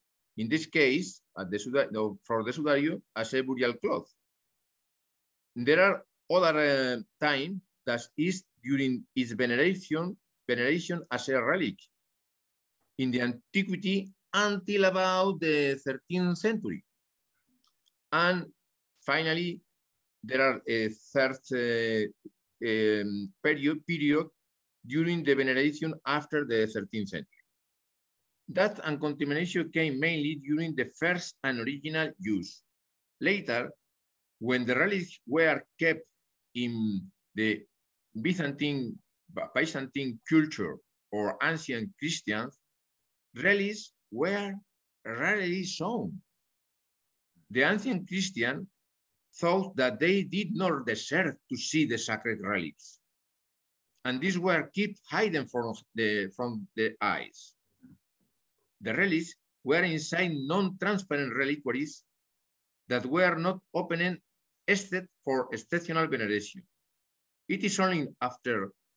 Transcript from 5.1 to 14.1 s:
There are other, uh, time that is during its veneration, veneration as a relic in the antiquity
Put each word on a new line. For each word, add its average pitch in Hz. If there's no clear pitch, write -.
There 139
are 190
other, 165
uh, 135
time 151
that 120
is 185
during 131
its 120
veneration, 156
veneration 156
as 123
a 131
relic 139
in 131
the 123
antiquity 190